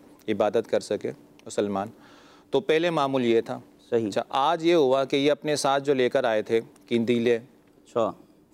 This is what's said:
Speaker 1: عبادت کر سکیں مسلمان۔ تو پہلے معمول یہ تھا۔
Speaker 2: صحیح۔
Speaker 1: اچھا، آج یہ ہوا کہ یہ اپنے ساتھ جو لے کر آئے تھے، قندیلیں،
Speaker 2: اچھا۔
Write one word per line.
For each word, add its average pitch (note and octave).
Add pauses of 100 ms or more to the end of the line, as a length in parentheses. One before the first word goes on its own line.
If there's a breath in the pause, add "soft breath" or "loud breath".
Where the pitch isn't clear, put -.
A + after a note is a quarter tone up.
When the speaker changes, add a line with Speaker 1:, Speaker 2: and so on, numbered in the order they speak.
(280)
Speaker 1:
عبادت G#2+
کر A2
سکیں G#2 (340)
مسلمان۔ G2+ (640 loud breath)
تو C#3
پہلے D#3+
معمول C3+
یہ A2+
تھا۔ B2+ (300)
Speaker 2:
صحیح۔ A2+
Speaker 1:
اچھا، G#2+
آج D#3+
یہ E3+
ہوا C3+
کہ C3+
یہ C#3+
اپنے D3+
ساتھ C#3
جو C#3+
لے B2+
کر C3
آئے A2
تھے، A2+ (260)
قندیلیں، A#2
Speaker 2:
اچھا۔ - (420)